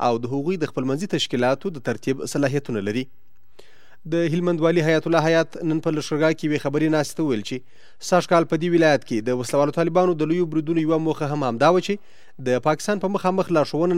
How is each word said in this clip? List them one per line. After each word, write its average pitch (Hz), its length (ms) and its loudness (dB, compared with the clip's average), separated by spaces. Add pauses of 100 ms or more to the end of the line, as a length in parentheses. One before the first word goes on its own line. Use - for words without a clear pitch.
او 120 60 4 (100)
د 123 100 -6
هغوی 147 300 -2
د 147 80 -4
خپلمنځي 139 360 -4 (100)
تشکیلاتو 139 580 0
د 135 160 -12
ترتیب 131 420 -4
صلاحیتونه 139 540 -2
لري. 120 180 -2 (1080)
د - 20 0 (160)
هلمند 175 320 0
والي 170 220 4
حیات 156 220 4
الله 160 200 4
حیات 165 260 4 (140)
نن 156 160 2
په 165 120 0
لښکرګاه 156 420 2
کې - 100 -6
یوې 151 160 0
خبري 151 300 0
ناستې 151 240 0
ته 165 60 -2
وویل 120 260 0
چې 131 80 -6 (500)
سږ 175 240 4
کال 165 200 6
په 165 100 2
دې 175 140 0
ولایت 156 340 6
کې 110 180 -2
د 123 140 0
وسلوالو 143 340 0
طالبانو 170 460 2
د 156 100 0
لویو 175 220 0
بریدونو 160 300 0
یوه 160 200 2
موخه 156 300 -2
هم 143 160 0
همدا 120 260 4
وه 180 120 2
چې 196 60 -2 (540)
د 127 180 2
پاکستان 165 380 0
په 190 100 -2
مخامخ 185 440 0
لارښوونه 165 400 2